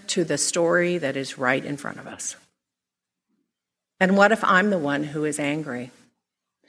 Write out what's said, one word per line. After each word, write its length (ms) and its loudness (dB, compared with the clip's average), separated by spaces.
to 160 0
the 120 -2
story 600 0
that 180 -4
is 220 -8
right 260 0
in 140 -6
front 200 -10
of 80 -16
us. 300 -12
And 200 4
what 140 8
if 120 0
I'm 240 4
the 100 0
one 260 -2
who 200 -4
is 140 -4
angry? 520 -4